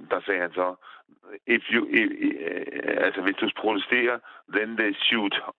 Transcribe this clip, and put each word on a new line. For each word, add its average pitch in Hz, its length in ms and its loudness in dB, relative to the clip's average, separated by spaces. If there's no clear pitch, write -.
der 92 140 0
sagde 92 160 0
han 87 120 -2
så, 92 220 -2
"If 117 140 4
you, 120 180 4
if, 107 200 4
i-, - 100 -2
altså, - 380 0
hvis 95 140 2
du 110 220 0
protesterer, 117 600 2
then 110 220 0
they 107 160 2
shoot 104 420 2